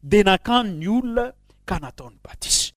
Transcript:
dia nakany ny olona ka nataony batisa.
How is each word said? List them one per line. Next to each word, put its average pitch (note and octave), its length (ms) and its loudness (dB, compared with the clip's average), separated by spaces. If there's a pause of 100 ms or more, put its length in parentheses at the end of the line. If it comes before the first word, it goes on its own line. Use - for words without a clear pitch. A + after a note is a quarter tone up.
dia G3 220 4
nakany G3 540 2
ny D#3+ 100 -6
olona A#3+ 440 -2 (320)
ka - 140 -4
nataony B2 460 -14
batisa. - 520 -4